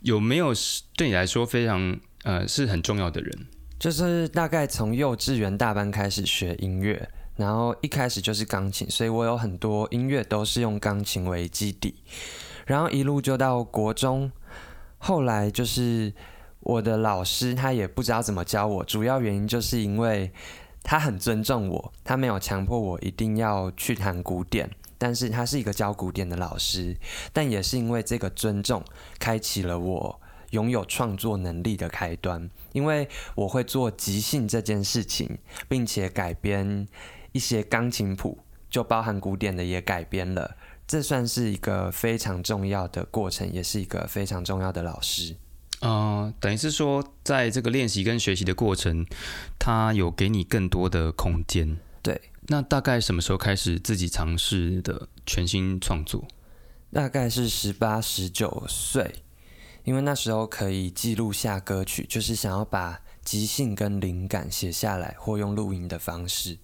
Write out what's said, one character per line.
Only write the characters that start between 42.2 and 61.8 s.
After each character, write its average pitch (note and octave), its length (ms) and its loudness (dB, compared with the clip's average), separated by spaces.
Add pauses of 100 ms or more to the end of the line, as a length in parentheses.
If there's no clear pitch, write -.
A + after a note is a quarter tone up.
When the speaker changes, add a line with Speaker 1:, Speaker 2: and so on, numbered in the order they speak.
Speaker 2:
重 G2 240 -2
要 G2 220 0
的 F2 180 -4
过 G2+ 240 -2
程， - 240 -4
也 F2+ 80 -4
是 G#2 180 -2
一 F2+ 60 -4
个 E2+ 220 -4
非 G2+ 180 -2
常 F#2 180 -4
重 F#2+ 160 -2
要 F#2 120 0
的 F2 100 -4
老 E2+ 200 -4
师。 E2 340 -2 (460)
Speaker 1:
呃， G#2+ 580 0
等 G2+ 120 2
于 G#2+ 60 0
是 D#3 140 0
说， C#3+ 420 2 (100)
在 B2+ 280 2
这 B2 100 0
个 A#2 80 2
练 B2+ 180 2
习 G2 160 2
跟 A2+ 160 2
学 G2 160 2
习 F#2+ 80 0
的 F#2 120 2
过 G#2 200 4
程， E2 300 0 (540)
他 A2 340 4
有 F#2 160 4
给 F#2+ 180 2
你 G#2 160 2
更 F#2+ 240 2
多 F#2 220 4
的 E2 220 2
空 E2 340 0
间。 E2 320 2 (240)
Speaker 2:
对。 - 180 0 (280)
Speaker 1:
那 D3 120 4
大 C#3 220 2
概 B2 180 4
什 A2 140 2
么 F2 80 2
时 F2+ 100 0
候 F#2+ 60 4
开 G2 180 2
始 F2 220 0
自 G#2 180 0
己 F2+ 140 0
尝 E2 260 0
试 F2+ 460 2
的 - 260 -4 (200)
全 F2+ 200 0
新 F#2+ 320 2
创 E2 240 0
作？ - 220 -4 (640)
Speaker 2:
大 D3 160 0
概 B2 220 0
是 A#2+ 180 0
十 G#2+ 240 0
八、 A2 300 0
十 F#2+ 260 -2
九 - 400 -2
岁， - 460 -2 (680)
因 B2+ 100 0
为 C3 60 2
那 C#3+ 160 2
时 A2+ 160 -2
候 A2 160 2
可 G2 240 -2
以 F#2+ 180 0
记 A2+ 260 -2
录 G#2+ 180 0
下 G2+ 260 -2
歌 F#2+ 240 -2